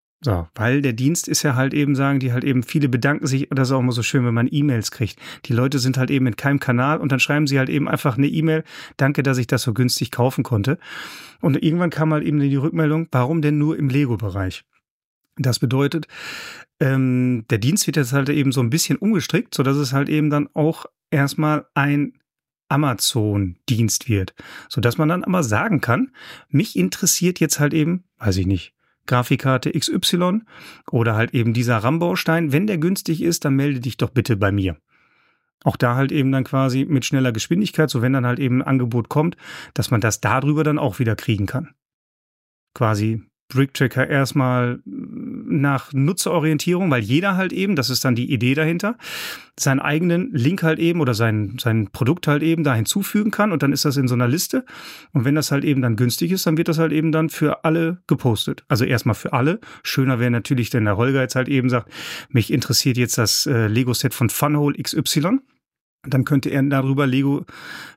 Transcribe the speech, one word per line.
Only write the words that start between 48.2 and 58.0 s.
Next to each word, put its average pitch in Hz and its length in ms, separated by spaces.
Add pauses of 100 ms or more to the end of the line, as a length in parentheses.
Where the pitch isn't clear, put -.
Idee 123 220
dahinter, 165 420 (640)
seinen 135 200
eigenen 170 540
Link 151 280
halt 160 160
eben 170 240
oder 127 140
sein, 110 440
sein 110 320
Produkt 143 360
halt 151 160
eben 165 200
da 139 120
hinzufügen 208 560
kann 208 200
und 147 120
dann 143 100
ist 147 120
das 139 120
in 131 100
so 120 60
einer 123 140
Liste. 190 380 (480)
Und 120 120
wenn 139 80
das 151 180
halt 139 140
eben 135 160
dann 117 140
günstig 123 360
ist, 185 140
dann 160 120
wird 165 100
das 156 100
halt 160 140
eben 156 200
dann 160 180
für - 360
alle 165 400